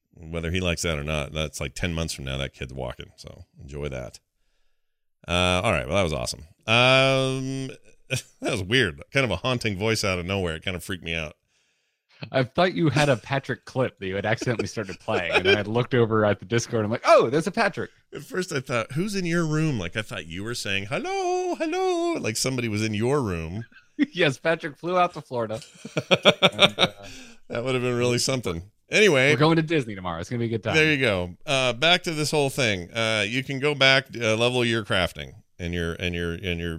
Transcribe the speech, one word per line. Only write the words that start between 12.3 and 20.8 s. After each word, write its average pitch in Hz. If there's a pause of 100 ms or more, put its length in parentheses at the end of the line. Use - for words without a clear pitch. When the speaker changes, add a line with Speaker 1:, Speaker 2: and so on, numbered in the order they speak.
Speaker 2:
I 131
thought 175
you 165
had 147
a 127
Patrick -
clip 123
that 98
you 92
had 98
accidentally 107
started 98
playing, 92
and -
then 370
I -
looked 110
over 110
at 101
the 98
Discord. 117
I'm 104
like, 117
"Oh, 269
there's 151
a 196
Patrick." 196 (240)
Speaker 1:
At -
first, 180
I 139
thought, 123
"Who's 190
in 190
your 170
room?" 151
Like, 90
I 110
thought 98
you 85
were 117
saying, 98